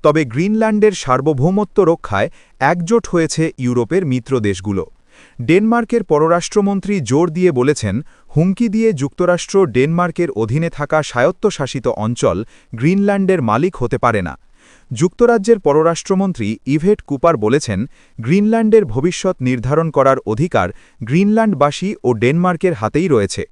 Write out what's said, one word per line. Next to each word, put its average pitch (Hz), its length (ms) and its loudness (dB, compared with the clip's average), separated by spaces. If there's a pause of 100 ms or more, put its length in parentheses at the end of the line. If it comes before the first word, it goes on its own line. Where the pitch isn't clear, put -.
তবে 151 220 2
গ্রিনল্যান্ডের 208 640 0
সার্বভৌমত্ব 156 920 0
রক্ষায় 107 460 0 (300)
একজোট 175 480 0
হয়েছে 160 500 -2
ইউরোপের 123 480 -2
মিত্র 127 340 -2
দেশগুলো। 98 480 -2 (540)
ডেনমার্কের 220 640 2
পররাষ্ট্রমন্ত্রী 185 960 0
জোর 143 300 0
দিয়ে 175 220 0
বলেছেন, 123 500 0 (360)
হুমকি 190 320 0
দিয়ে 220 240 0
যুক্তরাষ্ট্র 175 720 0
ডেনমার্কের 160 680 0
অধীনে 127 380 -2
থাকা 147 340 -2
স্বায়ত্তশাসিত 139 840 -2
অঞ্চল 110 560 -2 (320)
গ্রিনল্যান্ডের 190 680 0
মালিক 123 340 0
হতে 123 220 -4
পারে 110 240 0
না। 76 160 -8 (560)
যুক্তরাজ্যের 214 680 2
পররাষ্ট্রমন্ত্রী 160 1040 0
ইভেট 160 360 0
কুপার 147 360 0
বলেছেন, 110 480 0 (360)
গ্রিনল্যান্ডের 214 640 2
ভবিষ্যৎ 156 560 -2
নির্ধারণ 127 480 0
করার 135 360 2
অধিকার 110 440 -2 (340)
গ্রিনল্যান্ডবাসী 185 1000 0
ও 123 100 2
ডেনমার্কের 165 600 0
হাতেই 120 340 -2
রয়েছে। 104 440 0